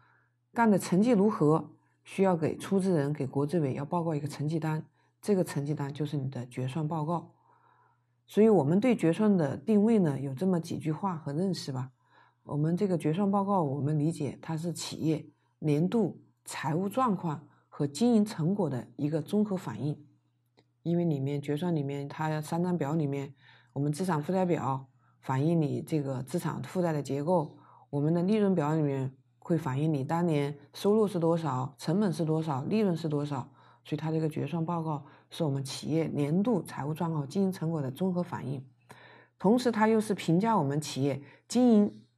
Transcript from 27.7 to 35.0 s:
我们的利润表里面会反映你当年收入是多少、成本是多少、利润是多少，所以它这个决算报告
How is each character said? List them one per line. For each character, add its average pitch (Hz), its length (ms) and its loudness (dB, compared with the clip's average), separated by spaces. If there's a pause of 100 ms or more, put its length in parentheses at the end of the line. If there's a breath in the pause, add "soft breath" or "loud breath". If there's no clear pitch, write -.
我 143 100 -2
们 151 140 2
的 170 80 2
利 196 140 2
润 196 180 4
表 151 200 2
里 160 60 2
面 135 340 0 (240)
会 165 200 0
反 135 200 -4
映 160 140 0
你 139 100 -2
当 165 220 -2
年 147 320 0 (160 loud breath)
收 202 220 2
入 220 120 4
是 185 120 -4
多 165 180 2
少、 131 400 -4
成 170 240 0
本 208 100 2
是 160 140 -2
多 156 180 0
少、 143 220 -4
利 185 140 0
润 190 180 2
是 156 140 -4
多 147 160 -2
少， 139 260 -8 (320 soft breath)
所 - 100 -6
以 - 20 0
它 151 140 -4
这 160 80 0
个 160 80 0
决 139 200 -4
算 165 180 -4
报 170 180 -2
告 151 220 -6 (240 loud breath)